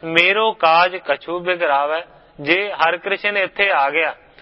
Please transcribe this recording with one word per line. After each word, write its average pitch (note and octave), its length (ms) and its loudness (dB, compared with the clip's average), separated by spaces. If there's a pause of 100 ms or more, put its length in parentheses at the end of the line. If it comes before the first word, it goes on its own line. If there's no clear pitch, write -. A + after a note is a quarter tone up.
ਮੇਰੋ F#3 480 2
ਕਾਜ F3 440 2
ਕਛੂ E3 440 -6
ਬਿਗੜਾਵੇ।" E3 640 -2 (380)
ਜੇ F#3 320 -2
ਹਰ E3 240 0
ਕ੍ਰਿਸ਼ਨ G3+ 400 -4
ਇੱਥੇ G3 340 -2
ਆ C#3+ 200 2
ਗਿਆ D3+ 240 -2 (280)